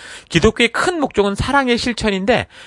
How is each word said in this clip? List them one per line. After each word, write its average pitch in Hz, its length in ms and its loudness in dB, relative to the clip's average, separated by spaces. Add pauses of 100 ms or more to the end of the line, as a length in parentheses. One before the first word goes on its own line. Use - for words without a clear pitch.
(280)
기독교의 - 440 2
큰 349 260 -2
목적은 202 380 0
사랑의 254 420 0
실천인데, 202 720 -2 (180)